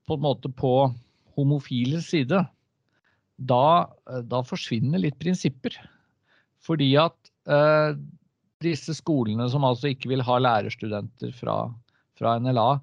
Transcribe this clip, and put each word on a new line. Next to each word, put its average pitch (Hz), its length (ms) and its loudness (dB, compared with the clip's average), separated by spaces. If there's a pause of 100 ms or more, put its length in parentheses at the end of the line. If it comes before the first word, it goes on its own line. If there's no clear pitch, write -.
på 160 120 -4
en 143 80 -2
måte 131 240 -4
på 131 400 2 (460)
homofile 139 640 0
side, 165 400 0 (960)
da, 131 480 4 (400)
da 123 160 -4
forsvinner 127 560 -2
litt 160 220 -2
prinsipper. 165 520 -2 (920)
Fordi 147 240 2 (100)
at, 165 160 2 (320)
eh, 151 460 4 (680)
disse 160 300 -4
skolene 120 560 -2
som 139 160 0
altså 127 300 0
ikke 123 180 -8
vil 131 160 0
ha 123 100 2
lærerstudenter 110 920 -2
fra, - 380 -4 (500)
fra 113 220 0
N 127 100 -2
L 123 80 2
A, 113 100 4 (140)